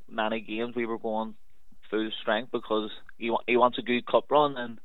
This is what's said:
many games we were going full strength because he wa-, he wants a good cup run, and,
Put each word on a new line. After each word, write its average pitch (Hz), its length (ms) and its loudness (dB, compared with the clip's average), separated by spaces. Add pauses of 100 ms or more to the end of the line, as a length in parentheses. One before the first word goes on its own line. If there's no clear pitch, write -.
many 113 320 0
games 113 340 -4
we 117 100 0
were 113 120 -2
going 110 380 -2 (540)
full 110 200 2 (100)
strength 117 320 0
because 107 380 0 (300)
he 117 100 -2
wa-, 113 160 2
he 123 100 4
wants 120 220 6
a 123 60 -4
good 120 240 0
cup - 240 4
run, 143 260 4
and, 120 280 -8